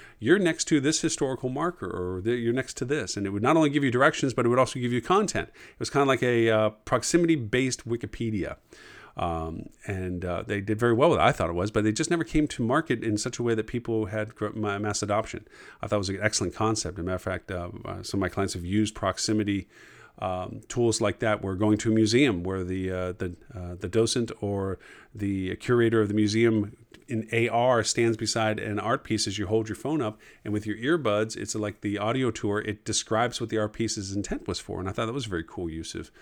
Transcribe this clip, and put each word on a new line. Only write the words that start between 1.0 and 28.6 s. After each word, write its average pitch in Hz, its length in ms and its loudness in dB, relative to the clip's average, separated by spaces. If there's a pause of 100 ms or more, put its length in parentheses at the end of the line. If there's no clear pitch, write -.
historical 131 480 -2
marker," 151 380 -4
or 90 340 -4
the, 117 140 0
"You're 117 180 0
next - 240 -4
to 131 80 -4
this." 127 320 -2
And 101 80 0
it 98 60 -2
would 101 100 -2
not 151 160 6
only 151 140 4
give 143 120 2
you 135 60 2
directions, 131 460 2
but 120 100 2
it 117 40 6
would 123 100 6
also 127 200 2
give 123 140 0
you 123 80 0
content. 180 480 0
It - 300 -20
was 120 100 -4
kinda 139 160 2
like 135 160 4
a, 117 300 4
uh, 107 180 4 (160)
proximity-based 131 1040 2
Wikipedia. 110 680 -4 (580)
Um, 82 540 -4 (180)
and, 92 360 -4
uh, 90 220 -4
they 101 160 -2
did 107 160 -2
very 120 160 4
well 143 160 6
with 120 80 4
it, 78 60 4
I 123 80 6
thought 85 180 0
it 85 60 -4
was, 98 160 0
but 107 120 2
they 110 80 4
just 156 200 -4
never 165 120 2
came 151 260 0
to - 120 -6
market 120 420 0
in 107 140 0
such 120 220 -6
a 120 40 -2
way 117 120 2
that 110 100 0
people 113 400 -2
had 107 300 -6
gr-, 104 180 -4
ma-, 104 240 -2
mass 104 240 -2
adoption. 104 460 -2 (340)
I - 60 -6
thought 107 80 0
it 98 100 0
was 95 40 -2
an 98 120 -4
excellent 101 320 0
concept. 110 460 -2
As - 20 -8
a - 20 -4
matter 92 120 -2
of 90 80 -6
fact, 90 260 -6
uh, 90 200 -6 (160)
uh, 95 180 -10
some 98 160 -4
of - 20 2
my 90 80 0
clients 98 240 -2
have 90 100 -6
used 101 300 2
proximity, 101 720 -2 (520)
um, 92 480 -6
tools 117 340 2
like 101 180 0
that, 107 240 0
where 95 120 -2
going 107 240 4
to 113 120 0
a 110 40 4
museum 110 480 4
where 95 200 -4
the, 92 280 -4
uh, 90 220 -4
the, 90 220 -6 (200)
uh, 90 240 -10
the 98 80 -6
docent 113 440 2 (100)
or 98 380 -2 (340)
the 98 420 -2
curator 117 460 4
of 104 60 2
the 104 60 -2
museum 107 640 4 (320)
in 110 240 -4
A 117 160 2
R 117 360 4
stands 117 340 2
beside 110 420 0
an 104 200 -4